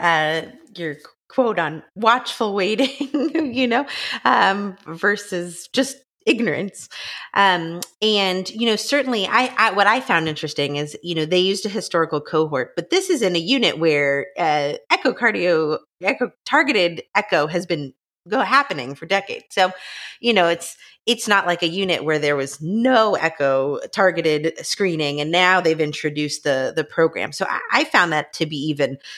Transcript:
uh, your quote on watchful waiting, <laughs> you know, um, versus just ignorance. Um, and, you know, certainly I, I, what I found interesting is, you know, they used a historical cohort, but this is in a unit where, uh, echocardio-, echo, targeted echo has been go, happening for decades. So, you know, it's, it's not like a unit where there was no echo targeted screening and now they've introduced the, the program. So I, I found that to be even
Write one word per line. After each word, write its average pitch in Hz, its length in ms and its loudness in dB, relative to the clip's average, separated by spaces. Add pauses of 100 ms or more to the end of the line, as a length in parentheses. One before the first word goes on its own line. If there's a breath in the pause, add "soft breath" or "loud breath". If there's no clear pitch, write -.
uh, 160 400 2 (340)
your 160 200 -8 (340)
quote 226 280 0
on 156 240 -4 (120)
watchful 226 600 0
waiting, 262 1000 0
<laughs> - 0 -
you 254 120 2
know, 247 200 0 (400 loud breath)
um, 202 500 2 (100)
versus 175 840 -4
just 269 240 0 (300)
ignorance. 202 640 -2 (420 loud breath)
Um, 175 480 2 (220)
and, 190 480 0
you 226 160 -2
know, 214 100 2
certainly 254 500 -2
I, 247 300 0
I, 214 160 2
what 190 140 4
I 226 140 4
found 165 280 0
interesting 147 480 -4
is, 147 260 -6
you 170 120 -6
know, 160 100 0
they 170 140 2
used 190 260 0
a 214 60 -6
historical 165 500 -2
cohort, 151 560 -2
but - 140 -6
this 370 180 0
is 311 140 0
in 185 140 2
a 170 40 0
unit 202 380 2
where, 147 480 2 (120)
uh, 147 360 0 (180)
echocardio-, 180 840 2 (240)
echo, 226 280 -2 (140)
targeted 220 580 2 (120)
echo 185 320 2
has 175 180 -4
been 147 300 -4 (340)
go, 226 120 0
happening 190 540 0
for 165 120 -14
decades. 190 440 -4
So, 185 220 2 (480 loud breath)
you 233 120 2
know, 185 140 4
it's, 170 300 -2 (300 loud breath)
it's 233 200 -2
not 202 180 4
like 175 200 0
a 165 40 0
unit 175 360 -2
where 156 160 0
there 147 160 2
was 139 240 -6
no 220 560 2
echo 139 640 0 (100)
targeted 160 720 0
screening 156 560 -2
and 151 120 -4
now 185 280 6
they've 160 200 2
introduced 147 640 -4
the, 131 320 0
the 156 80 0
program. 147 480 0
So - 180 -4
I, - 80 -4 (140)
I - 120 2
found 175 280 2
that 151 220 -2
to 165 120 -2
be 151 120 -6 (100)
even 139 300 -2 (200 loud breath)